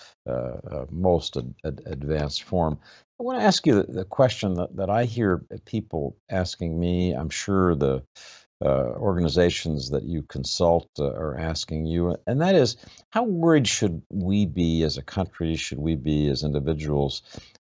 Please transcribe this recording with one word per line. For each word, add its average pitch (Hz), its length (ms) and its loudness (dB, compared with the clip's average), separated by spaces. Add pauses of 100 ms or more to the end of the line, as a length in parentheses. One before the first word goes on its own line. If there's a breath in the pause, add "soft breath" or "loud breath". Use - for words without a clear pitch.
(280 loud breath)
uh, 60 40 -4
uh, 62 580 -8
most 85 460 2
ad-, 64 180 -6 (100)
ad-, 73 220 -8
advanced 73 560 -4
form. 80 380 0 (400 loud breath)
I - 20 -10
wanna 240 220 -2
ask 196 200 4
you 110 180 6
the, - 100 -12
the 92 120 -6
question 107 500 2
that, 87 220 -4
that 95 140 -2
I 117 140 2
hear 110 360 2 (260)
people 80 500 -6 (120)
asking 87 500 -4
me, 87 340 2
I'm 73 180 -4
sure 92 460 2
the, 67 260 0 (640 loud breath)
uh, 69 40 2
organizations 78 1200 2
that 69 140 -2
you 80 180 -4
consult, 85 680 0 (100)
uh, 73 60 -2
are 71 340 -4
asking 80 460 -6
you, 85 320 0 (100)
and 131 140 0
that 190 140 2
is, 127 240 2 (320 loud breath)
how 226 120 0
worried 165 460 4
should 85 320 0 (100)
we 98 360 0
be 82 360 2
as 73 140 0
a 67 60 -8
country, 82 540 -4
should - 220 -8
we 80 160 0
be 73 360 0
as 65 120 -2
individuals, 73 800 -2 (440 loud breath)